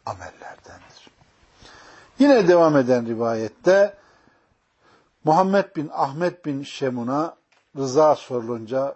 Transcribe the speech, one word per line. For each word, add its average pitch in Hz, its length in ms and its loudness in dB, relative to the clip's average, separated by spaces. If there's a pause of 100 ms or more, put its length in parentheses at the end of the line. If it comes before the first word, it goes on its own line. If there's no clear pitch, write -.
amellerdendir. - 1040 -18 (1080)
Yine 254 300 6
devam 165 280 6
eden 123 300 2
rivayette 117 880 0 (1300)
Muhammed 190 520 0
bin 156 160 -8
Ahmet 160 540 -6
bin 139 160 -8
Şemun'a 135 760 -6 (400)
rıza 143 380 2
sorulunca 120 800 -8